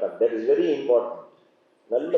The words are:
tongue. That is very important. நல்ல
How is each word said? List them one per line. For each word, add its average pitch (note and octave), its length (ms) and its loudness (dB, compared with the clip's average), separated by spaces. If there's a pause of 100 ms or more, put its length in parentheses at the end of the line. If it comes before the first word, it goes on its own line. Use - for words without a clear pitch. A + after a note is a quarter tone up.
tongue. F#2+ 200 -4
That A#2 180 2
is A2 140 -4
very F3 160 2 (120)
important. A#2+ 400 0 (720)
நல்ல D3 280 -2